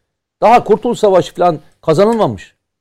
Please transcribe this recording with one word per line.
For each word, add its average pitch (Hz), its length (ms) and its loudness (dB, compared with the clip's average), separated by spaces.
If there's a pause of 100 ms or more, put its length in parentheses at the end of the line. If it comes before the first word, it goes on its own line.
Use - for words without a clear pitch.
(420)
daha 226 220 4
Kurtuluş 220 360 -2
Savaşı 190 340 0
falan 175 260 -2 (220)
kazanılmamış. 170 760 -2 (260)